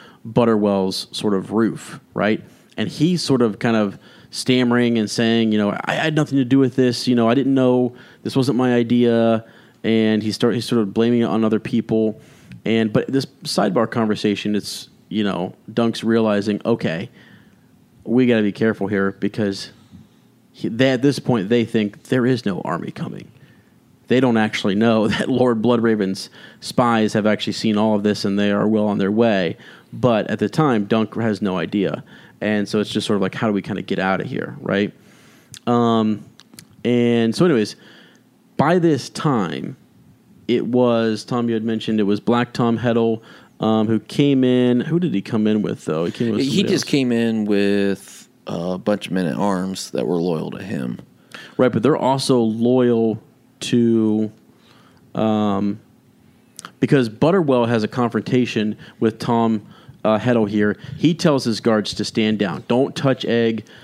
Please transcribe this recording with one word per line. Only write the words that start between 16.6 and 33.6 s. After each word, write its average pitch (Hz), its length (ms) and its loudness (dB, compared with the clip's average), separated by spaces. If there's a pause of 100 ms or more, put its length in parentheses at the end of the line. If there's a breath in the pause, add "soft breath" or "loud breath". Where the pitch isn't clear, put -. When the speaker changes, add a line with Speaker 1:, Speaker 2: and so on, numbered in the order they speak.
Speaker 1:
"Okay, 110 440 -2 (960 loud breath)
we 123 200 2
gotta 117 160 4
be 104 120 0
careful 107 340 -2
here," 98 320 0
because 101 500 -4 (840 loud breath)
he, - 180 -8
they, 131 200 2
at 127 140 0
this 139 160 2
point, 107 300 -2
they 117 160 4
think 107 380 -2
there 127 220 0
is 127 180 0
no 95 180 -4
army - 280 -6
coming. - 400 -12 (760 soft breath)
They 123 120 2
don't 123 180 4
actually 107 380 0
know 110 320 2
<laughs> - 20 0
that - 200 -2
Lord 123 320 2
Bloodraven's 110 720 0 (280 loud breath)
spies 113 540 2
have 107 140 0
actually 104 260 -2
seen 107 240 0
all 110 180 2
of 104 60 -2
this 104 240 0
and 101 140 0
they 101 120 0
are 104 160 0
well 107 200 0
on 104 100 -2
their 101 140 0
way. 107 460 0 (340 loud breath)
But 117 400 0
at 104 80 -4
the 104 100 0
time, 123 360 0
Dunk 110 300 -2
has 107 240 -2
no 95 200 -2
idea. 92 440 -2 (380 loud breath)
And 104 260 -2
so 110 140 -2
it's 101 80 -6
just - 180 -4
sort 110 80 0
of 98 60 -2
like, 95 140 -4
"How 120 120 -2
do 107 60 0
we 98 80 0